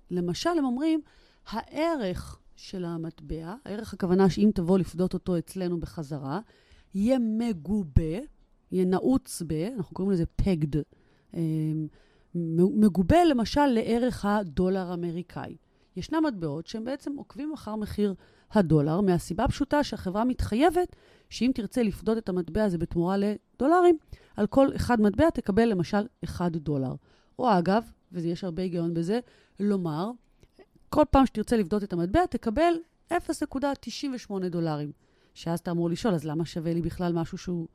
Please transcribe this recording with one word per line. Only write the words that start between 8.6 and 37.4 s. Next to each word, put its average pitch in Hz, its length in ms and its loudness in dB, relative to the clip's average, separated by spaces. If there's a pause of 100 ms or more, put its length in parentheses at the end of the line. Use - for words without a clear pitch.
יהיה 185 120 2
נעוץ 185 600 2
ב, 151 60 -4 (240)
אנחנו 185 180 -6
קוראים 190 180 -2
לזה 170 120 2 (120)
פגד, 151 440 0 (540)
אמ, 156 520 -2 (480)
מ-, 175 460 2
מגובה 208 440 6
למשל 285 420 2
לערך 233 580 0
הדולר 190 680 -2
האמריקאי. 170 640 -8 (400)
ישנם 311 300 -2
מטבעות 165 400 -6
שהם 220 180 -10
בעצם 285 320 -8
עוקבים 294 360 -10
אחר 214 240 -10
מחיר 208 380 -2 (360)
הדולר, 156 500 4
מהסיבה 185 440 0
הפשוטה 285 400 0
שהחברה 202 400 -4
מתחייבת 311 720 2 (340)
שאם 247 240 0
תרצה 240 280 -2
לפדות 220 360 0
את 220 100 -8
המטבע 180 360 0
הזה 175 140 2
בתמורה 170 380 0
לדולרים, 302 840 4 (380)
על 208 100 0
כל 269 300 4
אחד 240 240 2
מטבע 214 300 4
תקבל 226 340 2
למשל 202 420 0 (180)
אחד 175 320 -4
דולר. 139 380 -4 (440)
או 233 200 4
אגב, 190 320 0 (220)
ויש 170 320 -6
הרבה 180 180 -6
היגיון 170 320 -2
בזה, 170 260 -2 (400)
לומר, 190 500 -2 (800)
כל 302 220 4
פעם 269 160 6
שתרצה 220 300 -2
לפדות 202 280 0
את 196 80 -10
המטבע, 190 340 2
תקבל 294 480 0 (340)
אפס 339 340 -4
נקודה 277 380 -4
תשעים 269 340 -8
ושמונה 190 340 -6
דולרים, 156 440 -4 (420)
שאז 170 240 -4
אתה - 120 -8
אמור 170 200 0
לשאול, 175 240 0
"אז 156 100 -2
למה 156 200 -4
שווה 165 280 -4
לי 170 100 -2
בכלל 175 300 -4
משהו 170 260 -4
שהוא 170 360 -6